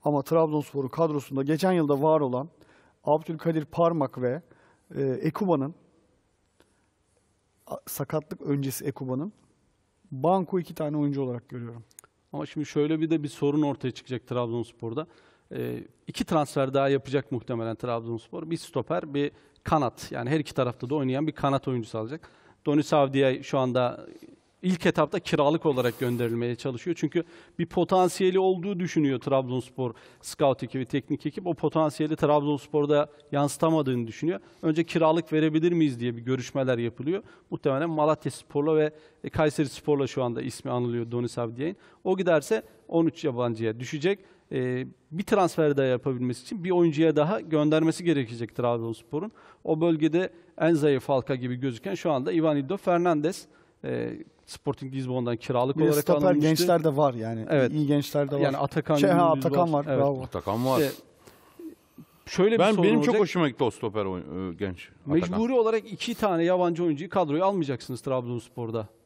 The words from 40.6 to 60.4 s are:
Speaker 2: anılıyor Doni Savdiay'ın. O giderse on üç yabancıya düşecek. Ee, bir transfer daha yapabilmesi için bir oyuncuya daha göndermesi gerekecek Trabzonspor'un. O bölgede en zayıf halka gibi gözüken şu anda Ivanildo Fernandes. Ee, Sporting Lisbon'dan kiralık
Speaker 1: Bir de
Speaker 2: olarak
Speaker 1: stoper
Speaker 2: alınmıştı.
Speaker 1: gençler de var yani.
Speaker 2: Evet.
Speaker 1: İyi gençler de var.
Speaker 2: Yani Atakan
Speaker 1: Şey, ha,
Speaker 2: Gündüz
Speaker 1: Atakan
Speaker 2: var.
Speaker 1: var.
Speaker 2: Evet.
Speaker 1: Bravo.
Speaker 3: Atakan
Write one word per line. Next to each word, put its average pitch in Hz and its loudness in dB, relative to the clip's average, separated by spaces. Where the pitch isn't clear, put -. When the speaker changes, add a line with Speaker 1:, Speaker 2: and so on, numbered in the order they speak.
Speaker 2:
anılıyor 120 -2
Doni 120 -2
Savdiay'ın. 123 -6
O 190 0
giderse 185 2
on 165 2
üç - -4
yabancıya 117 -2
düşecek. 156 -4
Ee, 127 -2
bir 170 -8
transfer 165 2
daha 139 4
yapabilmesi 127 -2
için 202 -10
bir 185 -2
oyuncuya 160 4
daha 151 2
göndermesi 156 2
gerekecek 120 -2
Trabzonspor'un. 120 -4
O 156 0
bölgede 165 2
en 160 4
zayıf 143 2
halka 135 0
gibi 123 -4
gözüken 131 -6
şu 170 -2
anda 139 -2
Ivanildo 156 0
Fernandes. 170 0
Ee, 120 -4
Sporting 135 -8
Lisbon'dan 123 -4
kiralık 127 0
Speaker 1:
Bir 156 2
de 160 6
Speaker 2:
olarak 147 4
Speaker 1:
stoper 147 4
Speaker 2:
alınmıştı. 151 4
Speaker 1:
gençler 160 4
de 151 2
var 143 4
yani. 113 -6
Speaker 2:
Evet. 131 4
Speaker 1:
İyi 151 0
gençler 143 0
de 147 -4
var. 139 0
Speaker 2:
Yani 143 2
Atakan 143 0
Speaker 1:
Şey, 143 4
ha, 170 4
Speaker 2:
Gündüz 139 -2
Speaker 1:
Atakan 156 2
Speaker 2:
var. 143 0
Speaker 1:
var. 156 -4
Speaker 2:
Evet. 139 0
Speaker 1:
Bravo. 139 0
Speaker 3:
Atakan 110 -4